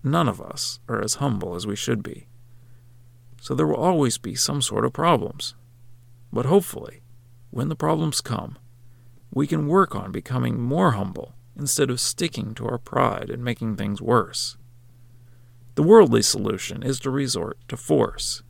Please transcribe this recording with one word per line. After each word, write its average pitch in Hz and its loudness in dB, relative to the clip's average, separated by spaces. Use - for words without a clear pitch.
None 147 2
of 95 -2
us - -8
are 110 -2
as 107 -2
humble 101 -2
as 90 -6
we 101 -4
should 113 -2
be. - -14
So - -6
there 151 2
will 151 2
always 147 2
be - -8
some 143 -2
sort 107 0
of 131 0
problems. - 0
But 120 -2
hopefully, - 0
when 135 -2
the 156 -4
problems 156 0
come, - -6
we 143 0
can 147 0
work 185 4
on - -6
becoming 123 -2
more 139 2
humble 98 -4
instead 143 0
of 123 -2
sticking - -4
to 117 -8
our 120 -4
pride - -2
and 123 -6
making 113 -2
things 101 -4
worse. - 0
The 147 2
worldly 160 10
solution - -2
is 131 -4
to 139 -4
resort 131 -4
to - -8
force. - -2